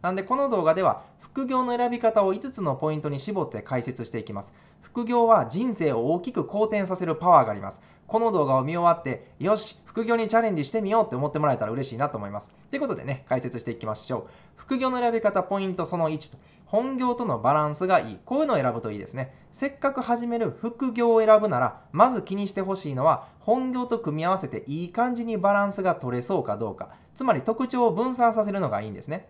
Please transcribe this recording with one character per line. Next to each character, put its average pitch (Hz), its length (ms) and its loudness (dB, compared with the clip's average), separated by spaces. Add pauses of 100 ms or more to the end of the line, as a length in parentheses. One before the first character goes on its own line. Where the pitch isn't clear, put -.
な 180 80 0
ん 185 60 -2
で 196 60 -4
こ 240 140 -2
の 277 120 0
動 196 160 0
画 160 100 6
で 185 80 0
は、 127 200 2 (160)
副 - 280 -8
業 254 180 0
の 240 100 -2
選 240 160 0
び 240 80 -4
方 214 260 4
を 190 100 2
五 254 160 -8
つ 214 120 -8
の 147 120 0
ポ 156 180 -2
イ 156 40 -2
ン 151 40 -4
ト 151 80 -4
に 139 100 -4
絞 190 240 -4
っ - 60 -4
て - 140 -8
解 127 200 -4
説 123 220 -8
し - 60 -12
て 120 80 -6
い 104 60 -6
き - 80 -12
ま 101 100 -8
す。 - 120 -18 (280)
副 - 220 -8
業 233 220 4
は 214 200 6
人 208 280 -2
生 156 180 2
を 120 200 0
大 175 80 0
き 247 120 -8
く 143 120 -2
好 214 200 0
転 214 200 0
さ 180 100 -2
せ 180 120 -4
る 160 100 0
パ 175 140 2
ワ 147 120 10
ー - 20 4
が 107 80 -2
あ - 20 -2
り 98 60 -8
ま 98 100 -8
す。 - 100 -18 (260)
こ 220 120 0
の 226 120 2
動 170 140 2
画 131 120 2
を 131 60 2
見 156 140 -4
終 170 180 4
わ 165 60 -4
っ - 20 -16
て、 - 280 -8 (100)
「よ 196 160 2
し、 - 300 -8
副 226 180 -4
業 233 120 2
に 220 120 -2
チ 226 80 2
ャ 233 60 6
レ 220 80 0
ン 185 60 -2
ジ 147 80 0
し - 60 -6
て 220 120 0
み 196 80 -2
よ 220 120 4
う」 - 40 2
っ - 20 -12
て 127 80 -6
思 139 100 -2
っ 139 60 -4
て 156 60 -2
も 151 80 2
ら 135 80 4
え - 20 -2
た - 80 -4
ら 107 80 -4
嬉 127 160 -4
し - 60 -10
い - 20 -8
な 143 140 -2
と 113 80 -8
思 104 80 -8
い 98 40 -10
ま 104 100 -8
す。 - 120 -20 (180)
と 277 60 -6
い - 20 -2
う - 20 -2
こ 285 80 -2
と 190 60 -2
で - 80 -10
ね、 131 260 -8
解 127 120 0
説 123 180 -8
し 113 60 -10
て 123 60 -6
い 113 60 -8
き - 100 -10
ま 107 80 -4
し - 180 -10
ょ 117 60 -2
う。 95 60 -8 (320)
副 - 200 -6
業 262 140 0
の 254 80 -4
選 240 120 2
び 226 120 0
方 196 200 2
ポ 196 160 -2
イ 190 80 -2
ン 185 80 -4
ト 170 120 -4
そ 175 100 -6
の 160 140 0
一 156 180 -6
と、 - 80 -16 (300)
本 254 300 0
業 247 180 0
と 247 100 -4
の 131 140 -2
バ 127 160 2
ラ 151 120 2
ン 147 80 -4
ス 185 120 -2
が 185 120 6
い 110 140 -2
い。 92 120 -14
こ 262 140 -2
う - 20 2
い - 20 4
う 311 40 2
の 262 80 2
を - 40 2
選 127 140 2
ぶ 113 100 -6
と 110 80 -6
い 104 60 -8
い - 20 -10
で 98 80 -12
す - 80 -16
ね。 131 200 -8 (180)
せ 269 160 -4
っ 269 100 -10
か 277 140 0
く 277 100 -4
始 240 240 -2
め 233 120 -2
る 226 120 0 (100)
副 233 320 -4
業 233 220 4
を 226 60 6
選 214 200 8
ぶ 214 80 0
な 131 100 2
ら、 123 220 0 (120)
ま 220 180 6
ず 240 120 -2
気 190 140 -6
に 202 100 -4
し 196 60 -8
て 202 80 -4
ほ 190 160 -2
し 160 140 -8
い 135 40 -6
の 131 100 -2
は、 151 240 2 (120)
本 254 320 0
業 247 140 -4
と 233 120 -2
組 151 200 -4
み 160 60 -4
合 180 80 2
わ 185 60 0
せ 147 100 -8
て 117 180 -10
い 156 180 -6
い 170 80 -12
感 240 220 0
じ 233 100 -6
に 220 140 -4
バ 202 160 2
ラ 202 100 4
ン 196 80 -2
ス 196 100 -6
が 180 120 2
取 123 240 -4
れ 123 40 -4
そ 185 160 -2
う 127 60 -2
か 101 120 -2
ど 107 140 -4
う 95 40 -8
か。 - 160 -12 (240)
つ 262 100 -8
ま 220 80 2
り 139 80 2
特 226 260 -2
徴 247 200 2
を 214 40 6
分 240 240 -2
散 233 200 4
さ 214 100 2
せ 202 80 -2
る 196 80 -2
の 143 100 0
が 104 120 -2
い 110 40 -8
い 107 40 -8
ん 98 40 -10
で 87 80 -14
す - 60 -12
ね。 170 220 -8